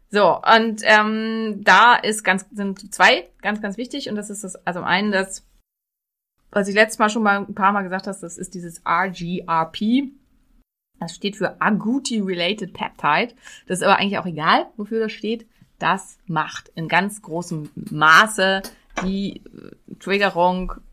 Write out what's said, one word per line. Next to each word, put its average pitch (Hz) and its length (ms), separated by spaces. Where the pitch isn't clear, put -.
So, 196 300
und, 220 440
ähm, 220 800
da 208 320
ist 214 260
ganz, 185 300
sind 196 420
zwei 240 340
ganz, 208 180
ganz 202 160
wichtig. 262 320
Und 208 80
das 208 140
ist 202 140
das, 185 100
also 175 160
einen, 202 280
das, 190 340
was 202 180
ich 196 60
letztes 220 240
Mal 214 120
schon 226 120
mal 202 160
ein 202 160
paar 202 180
Mal 202 100
gesagt 185 240
hast, 190 160
das 170 160
ist 180 160
dieses 175 300
R 180 260
G 175 360
R 160 200
P. 247 440
Das 165 140
steht 202 220
für - 240
Agouti-Related 202 1120
Peptide. 165 640
Das 185 140
ist - 40
aber 196 140
eigentlich 196 200
auch 170 80
egal, 180 400
wofür 220 240
das 220 120
steht. 226 340
Das 180 480
macht 156 480
in 160 140
ganz 190 320
großem 160 540
Maße 190 880
die, 196 420
äh, - 540
Triggerung 185 720